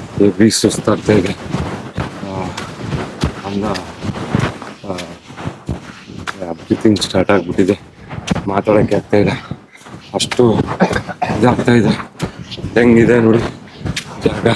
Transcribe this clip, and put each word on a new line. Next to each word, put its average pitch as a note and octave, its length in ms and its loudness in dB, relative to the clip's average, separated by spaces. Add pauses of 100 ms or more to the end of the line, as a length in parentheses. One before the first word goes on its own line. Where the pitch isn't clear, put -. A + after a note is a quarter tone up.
(180)
ಹೆವಿ G2+ 340 6
ಸುಸ್ತಾಗ್ತಾ G#2 640 0
ಇದೆ. G2 160 2
ಆ, - 1120 -6 (1040)
ಹಂಗ, G2+ 180 -2
ಆ, - 1300 -6 (1500)
ಬ್ರೀತಿಂಗ್ G#2 500 0
ಸ್ಟಾರ್ಟ್ - 300 0
ಆಗ್ಬಿಟ್ಟಿದೆ, F#2 480 2 (680)
ಮಾತಾಡೋಕ್ಕೆ G#2 480 2
ಆಗ್ತಾ G2 220 0
ಇಲ್ಲ, F#2+ 140 4 (840)
ಅಷ್ಟು A2+ 400 2 (840)
ಇದಾಗ್ತಾ A#2 320 4
ಇದೆ. G#2+ 400 2 (600)
ಹೆಂಗಿದೆ A#2 460 6
ನೋಡಿ A2+ 200 6 (840)
ಜಾಗ, - 320 0